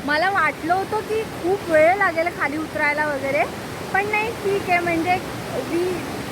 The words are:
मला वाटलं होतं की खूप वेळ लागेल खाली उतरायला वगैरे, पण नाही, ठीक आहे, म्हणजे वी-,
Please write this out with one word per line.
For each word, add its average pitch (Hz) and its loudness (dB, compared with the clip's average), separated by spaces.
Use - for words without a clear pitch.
मला 311 2
वाटलं 320 2
होतं 392 0
की 427 -2
खूप 370 -2
वेळ 320 6
लागेल 349 2
खाली 311 -2
उतरायला 302 -2
वगैरे, 277 0
पण 403 2
नाही, 427 0
ठीक 403 -2
आहे, 349 4
म्हणजे 349 2
वी-, 339 -2